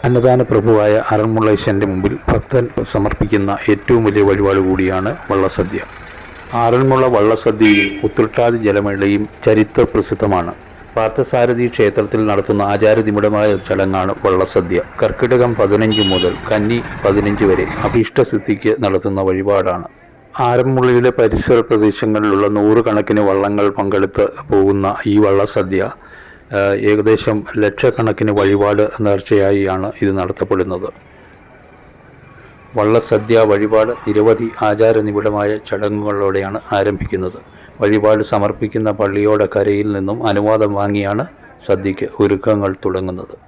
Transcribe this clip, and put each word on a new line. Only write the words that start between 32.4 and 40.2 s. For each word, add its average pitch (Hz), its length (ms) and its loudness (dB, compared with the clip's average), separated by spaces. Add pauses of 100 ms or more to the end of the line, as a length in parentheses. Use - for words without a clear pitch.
വള്ളസദ്യ 110 640 2
വഴിപാട് 110 520 2
നിരവധി 110 580 0 (120)
ആചാരനിബിഡമായ 107 920 0
ചടങ്ങുകളോടെയാണ് 101 1040 -4 (120)
ആരംഭിക്കുന്നത്. 98 640 -4 (420)
വഴിപാട് 107 420 2
സമർപ്പിക്കുന്ന 104 680 -2
പള്ളിയോട 104 540 0
കരയിൽ 104 480 -2
നിന്നും 101 340 -6